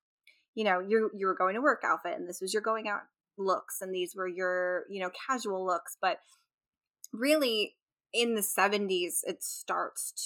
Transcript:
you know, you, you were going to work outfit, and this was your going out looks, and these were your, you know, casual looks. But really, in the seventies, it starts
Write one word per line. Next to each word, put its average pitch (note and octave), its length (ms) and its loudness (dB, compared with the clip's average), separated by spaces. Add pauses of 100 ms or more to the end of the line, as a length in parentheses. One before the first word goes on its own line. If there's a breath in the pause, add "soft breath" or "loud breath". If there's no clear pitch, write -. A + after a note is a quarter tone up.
(560 soft breath)
you A3 80 0
know, F#3 160 4
you, G#3+ 340 2
you G3 120 0
were F#3 100 2
going F#3+ 180 2
to A#3 60 -2
work C#4 240 4
outfit, F3 340 0
and F3 100 -8
this F3+ 120 -8
was F#3+ 120 -4
your G#3+ 100 0
going A3 260 -2
out G3+ 140 -4 (340)
looks, F#3+ 440 -2
and F#3+ 140 -4
these F3+ 220 -4
were F#3+ 100 -2
your, F3+ 640 0
you G3 100 -6
know, F#3 100 -2 (180)
casual G#3+ 360 -2
looks. F3+ 360 -2
But F#3 180 0 (920 soft breath)
really, B3 640 2 (360)
in A#3 220 2
the G#3 80 0
seventies, F#3+ 840 2
it - 160 -6
starts - 680 -6 (140)